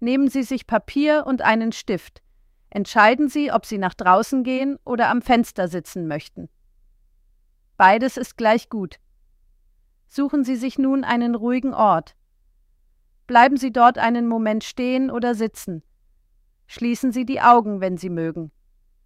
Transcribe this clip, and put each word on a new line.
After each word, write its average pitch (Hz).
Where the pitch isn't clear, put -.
Nehmen 269
Sie 269
sich 247
Papier 294
und 262
einen 226
Stift. -
Entscheiden 226
Sie, 294
ob -
Sie 214
nach 190
draußen 220
gehen 262
oder 233
am 233
Fenster 233
sitzen 170
möchten. 151
Beides 220
ist 254
gleich 220
gut. 196
Suchen 277
Sie 254
sich 240
nun 269
einen 240
ruhigen 240
Ort. 185
Bleiben 247
Sie 254
dort 240
einen 233
Moment 220
stehen 254
oder 240
sitzen. 202
Schließen 240
Sie 247
die 254
Augen, 220
wenn 185
Sie 180
mögen. 165